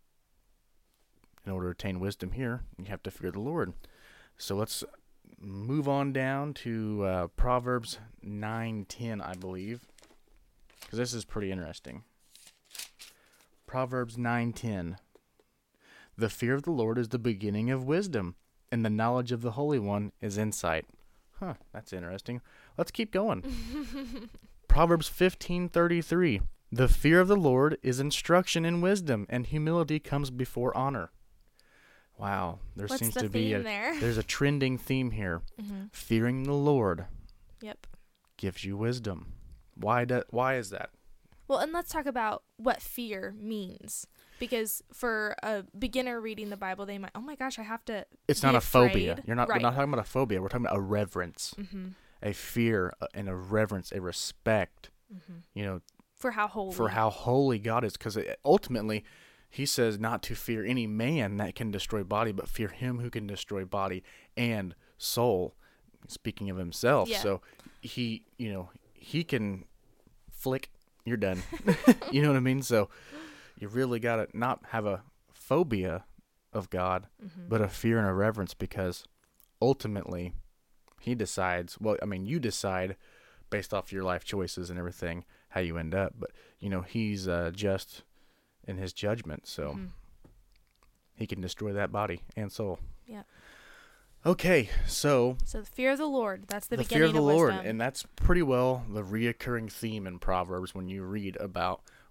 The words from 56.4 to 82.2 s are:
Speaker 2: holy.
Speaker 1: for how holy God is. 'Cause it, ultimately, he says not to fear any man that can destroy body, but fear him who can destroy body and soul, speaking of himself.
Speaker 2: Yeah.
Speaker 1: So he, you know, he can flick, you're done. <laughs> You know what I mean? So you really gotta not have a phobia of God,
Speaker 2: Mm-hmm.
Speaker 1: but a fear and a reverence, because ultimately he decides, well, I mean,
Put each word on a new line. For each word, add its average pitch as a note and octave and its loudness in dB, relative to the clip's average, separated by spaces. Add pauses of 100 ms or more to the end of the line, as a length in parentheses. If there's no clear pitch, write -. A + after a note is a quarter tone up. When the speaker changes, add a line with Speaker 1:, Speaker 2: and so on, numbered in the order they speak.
Speaker 2:
holy. G3 -6
Speaker 1:
for A2+ 2
how A2 4
holy B2+ 2
God A2+ 0
is. G#2 -2
'Cause G#2+ -6
it, - -4
ultimately, A2 2 (440)
he C3+ -6
says A2+ 2
not A2+ -2
to A2+ -6
fear A2 -4
any B2 0
man A2 0
that G2+ -2
can A2 -4
destroy G2+ -2
body, G#2 0
but - -6
fear A2 -2
him B2 -4
who A#2+ -4
can G#2+ -6
destroy G2 -6
body F#2 -2 (320)
and G#2+ -2 (220)
soul, A2 2 (540)
speaking G#2 -8
of F#2 -4
himself. F#2+ 2
Speaker 2:
Yeah. G#2 -2
Speaker 1:
So G2 0 (400)
he, A#2 -6 (120)
you A2 -6
know, F#2 -8 (240)
he - -4
can G#2 -4 (640)
flick, - -4 (360)
you're A#2 -2
done. F#2+ 0 (240)
<laughs> - 6
You C3+ 4
know D3 6
what C#3 6
I B2+ 2
mean? C3 2
So A2+ 4 (680)
you G#2 -10
really A#2+ 0
gotta A2+ 2
not A#2+ -2
have A2 -2
a G2 -2 (280)
phobia A2 0 (480)
of G2 -4
God, F#2 0 (160)
Speaker 2:
Mm-hmm. F3 -14
Speaker 1:
but A2 2
a G2+ 2
fear A2+ 2
and G#2 4
a F#2+ 2
reverence, G2+ 0
because F#2 -4 (560)
ultimately G2 0 (640)
he B2 -2
decides, F2+ -2
well, G#2+ 2
I - -4
mean, F#2+ -4